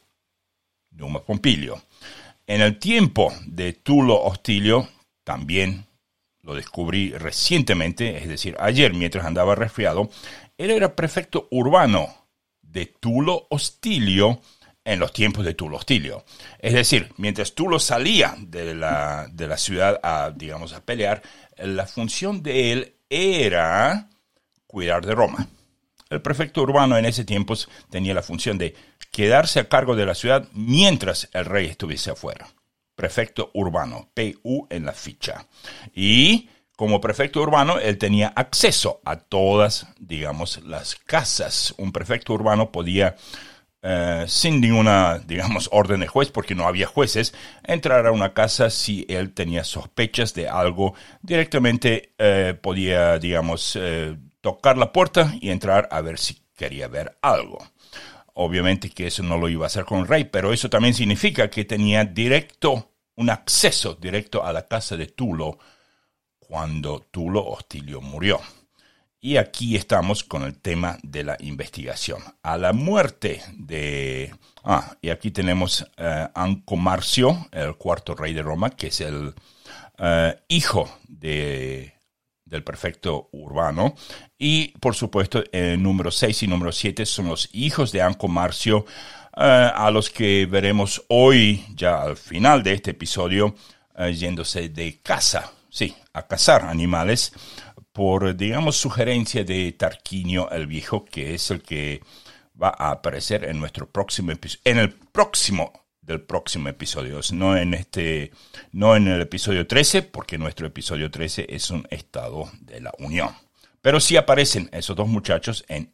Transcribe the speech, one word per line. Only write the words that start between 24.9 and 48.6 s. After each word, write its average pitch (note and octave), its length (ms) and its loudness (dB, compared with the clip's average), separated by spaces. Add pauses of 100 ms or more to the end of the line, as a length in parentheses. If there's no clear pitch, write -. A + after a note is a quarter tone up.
de G#2 80 -2
Roma. A2+ 340 2 (640)
El D2+ 120 -6
prefecto D3+ 420 -4
urbano C3+ 340 4
en A2+ 80 4
ese A#2 180 -2
tiempo G2+ 300 -2 (360)
tenía F#2+ 240 -4
la F2 100 -2
función F2+ 340 -4
de E2+ 180 -4 (360)
quedarse C3 480 4
a A2+ 100 0
cargo B2+ 260 4
de G#2 100 2
la F2+ 100 0
ciudad B2+ 380 2
mientras A#2+ 800 2
el F2+ 120 -4
rey F2+ 220 -2
estuviese D#2+ 440 -8
afuera. - 360 -12 (480)
Prefecto - 580 -4
urbano, D#2+ 600 -4
P A2 300 -4
U C#3 260 -4
en E2 160 -6
la C#2 80 -6
ficha. - 520 -12 (480)
Y B2+ 560 4 (260)
como G#2+ 240 2
prefecto B2+ 420 0
urbano, D3+ 380 4
él G#2+ 180 0
tenía G#2 380 2
acceso - 720 2
a D2+ 120 -4
todas, G2+ 720 2 (120)
digamos, D2+ 640 -8
las - 320 -10
casas. - 840 -2
Un F#2+ 140 -4
prefecto F2 420 -4
urbano G#2+ 380 2
podía, F2+ 440 0 (640)
eh, F2 460 -2
sin D#3 320 2
ninguna, G#2+ 600 6
digamos, F2+ 520 -4
orden F#2+ 300 4
de E2 60 -4
juez, C#3 220 2
porque - 260 -6
no F2 120 0
había F2+ 200 0
jueces, A2+ 460 0 (300)
entrar C3+ 420 2
a A#2 60 6
una G2+ 220 0
casa A2 360 2